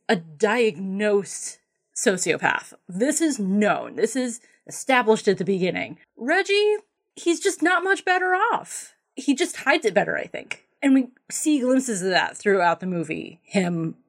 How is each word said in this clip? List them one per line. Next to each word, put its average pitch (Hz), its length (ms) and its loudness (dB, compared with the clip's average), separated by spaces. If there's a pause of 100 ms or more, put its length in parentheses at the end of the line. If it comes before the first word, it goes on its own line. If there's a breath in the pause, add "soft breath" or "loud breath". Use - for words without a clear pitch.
a 214 80 2
diagnosed 196 1400 -2 (360)
sociopath. - 800 0 (140)
This 247 340 0
is 294 180 0
known. 185 560 0
This 226 200 0
is 254 240 -4 (280 soft breath)
established 226 600 2
at 190 100 2
the 185 80 -4
beginning. 180 520 -2 (180)
Reggie, 392 600 0 (400)
he's 339 240 0
just - 220 -2
not 349 220 2
much 381 220 0
better 370 280 2
off. - 600 -2 (220)
He 262 200 0
just - 220 -2
hides 285 280 2
it 190 80 0
better, 170 240 0
I - 100 -6
think. - 380 -12 (160)
And 277 120 4
we 262 140 4 (220)
see 302 300 0
glimpses 254 420 0
of 190 100 -2
that 156 260 0
throughout 175 420 2
the 185 60 -8
movie, 165 580 -6
him 175 520 -2 (140)